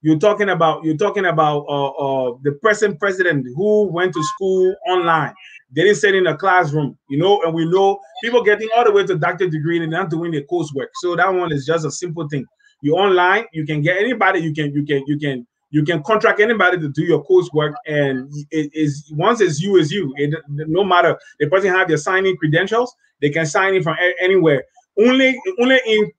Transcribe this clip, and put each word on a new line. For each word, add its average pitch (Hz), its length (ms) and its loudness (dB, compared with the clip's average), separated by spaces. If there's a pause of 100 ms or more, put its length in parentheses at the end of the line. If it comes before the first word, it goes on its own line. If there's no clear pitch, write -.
You're 156 180 2
talking 208 300 2
about, 165 340 0
you're 156 140 0
talking 202 280 -2
about, 151 420 0
uh, 143 220 -2
uh, 135 540 -4
the 143 100 0
present 202 460 0
president 180 460 0 (100)
who 208 320 2
went 175 260 -2
to 160 100 -4
school 185 500 0 (140)
online. 165 460 0 (380)
They 143 120 0
didn't 202 140 4
sit 196 180 2
in 185 100 2
a 151 120 0
classroom, 156 600 0 (120)
you 139 100 -2
know, 196 220 4
and 165 120 -2
we 165 160 -2
know 196 300 2 (240)
people 233 180 0
getting 208 340 0
all 240 100 4
the 220 60 4
way 196 140 4
to 180 120 -2
doctorate 175 340 -2
degree 160 300 -2
and 160 100 -4
not 175 180 -4
doing 170 220 -4
their 147 120 -4
coursework. 147 440 -6 (140)
So 175 140 -2
that 180 160 0
one 175 200 -2
is 143 140 -4
just 160 200 -2
a 143 60 -4
simple 165 380 -10
thing. 139 160 -6 (360)
You're 151 180 0
online, 190 520 2
you 160 140 -6
can 151 160 -4
get 175 160 0
anybody, 202 420 0
you 160 140 -4
can, 147 200 -4
you 143 120 -2
can, 139 200 -2
you 147 140 -2
can, 135 260 -6 (260)
you 147 120 2
can 160 180 -2
contract 214 380 0
anybody 202 400 2
to 156 100 -4
do 151 140 -4
your 165 220 2
coursework, 151 480 2 (120)
and 143 460 -2 (180)
it 151 240 -4
is, 151 420 -4
once 214 260 0
it's 156 200 2
you, 196 160 2
it's 156 140 2
you. 175 260 -4
It, 147 160 -2 (140)
no 156 360 -2
matter 175 360 2 (200)
the 151 80 0
person 190 240 0
have 180 160 2
their 156 100 0
signing 190 400 -2
credentials, 190 540 0 (300)
they 147 80 2
can 160 160 -2
sign 190 300 0
in 185 80 0
from 156 180 -2
a-, 180 220 0
anywhere. 165 400 4 (340)
Only, 254 420 4 (200)
only 254 260 4
in 214 320 2